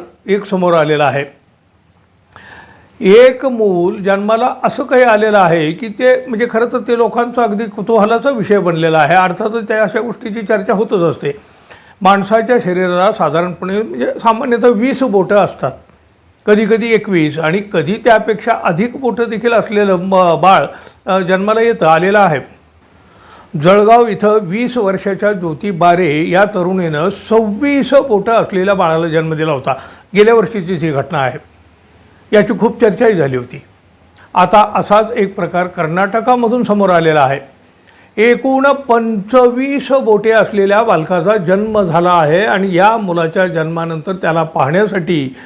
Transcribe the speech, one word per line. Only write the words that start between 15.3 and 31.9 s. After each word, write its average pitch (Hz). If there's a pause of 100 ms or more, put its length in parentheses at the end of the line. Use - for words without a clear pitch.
असतात, 156 (760)
कधी 214
कधी 226
एकवीस 175
आणि 165 (100)
कधी 170 (100)
त्यापेक्षा 226 (120)
अधिक 208
बोटं 233
देखील 226
असलेलं 208
म-, 180
बाळ, 175 (400)
अ, 190
जन्माला 190
येतं, 226
आलेलं 175
आहे. 165 (1160)
जळगाव 208
इथं 208
वीस 226
वर्षाच्या 196
ज्योती 175
बारे 175
या 180
तरुणीनं 180
सव्वीस 226
बोटं 233
असलेल्या 196
बाळाला 165
जन्म 160
दिला 156
होता. 135 (400)
गेल्या 208
वर्षीचीच 185
ही 165
घटना 139
आहे. 123 (920)